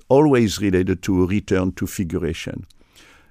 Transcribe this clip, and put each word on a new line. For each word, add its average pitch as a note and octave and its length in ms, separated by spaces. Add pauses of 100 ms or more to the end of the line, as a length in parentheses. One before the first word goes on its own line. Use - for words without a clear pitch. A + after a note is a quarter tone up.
always B2+ 520
related F#2 400
to F#2 220
a - 20
return F#2 460
to F#2 160
figuration. E2+ 800 (640)